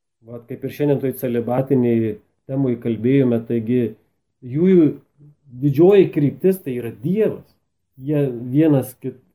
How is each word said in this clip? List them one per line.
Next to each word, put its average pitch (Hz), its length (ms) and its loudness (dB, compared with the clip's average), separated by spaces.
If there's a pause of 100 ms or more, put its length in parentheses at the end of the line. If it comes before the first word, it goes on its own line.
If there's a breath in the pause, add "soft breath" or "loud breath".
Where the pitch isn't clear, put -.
(260)
vat, 120 200 -18
kaip - 180 -12
ir 135 140 -8
šiandien 147 240 0
toj 131 160 -4
celibatinėj 120 1000 -2 (300)
temoj 135 280 -2
kalbėjome, 120 640 0
taigi 117 540 -2 (480)
jų 160 500 2 (600)
didžioji 165 580 4
kryptis 180 500 0
tai 127 160 -8
yra 117 140 -8
Dievas. 147 540 -4 (520)
Jie 143 280 -2
vienas 127 720 0
kit-, - 260 -12 (140)